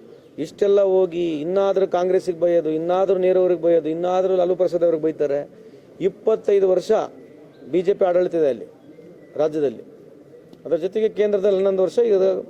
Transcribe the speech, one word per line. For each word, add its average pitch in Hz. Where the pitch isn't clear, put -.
ಇಷ್ಟೆಲ್ಲ 202
ಹೋಗಿ 175
ಇನ್ನಾದ್ರೂ 190
ಕಾಂಗ್ರೆಸ್ಸಿಗೆ 180
ಬೈಯೋದು, 170
ಇನ್ನಾದ್ರೂ 180
ನೆಹರು 185
ಅವ್ರಿಗೆ 180
ಬೈಯೋದು, 165
ಇನ್ನಾದ್ರೂ 180
ಲಾಲು 180
ಪ್ರಸಾದ್ 170
ಅವ್ರಿಗೆ 165
ಬೈತಾರೆ. 147
ಇಪ್ಪತ್ತೈದು 196
ವರ್ಷ 185
ಬಿ 170
ಜೆ 185
ಪಿ 196
ಆಡಳಿತ 175
ಇದೆ 156
ಅಲ್ಲಿ 110
ರಾಜ್ಯದಲ್ಲಿ, 147
ಅದರ 139
ಜೊತೆಗೆ 190
ಕೇಂದ್ರದಲ್ಲಿ 202
ಹನ್ನೊಂದು 190
ವರ್ಷ 180
ಈಗ 226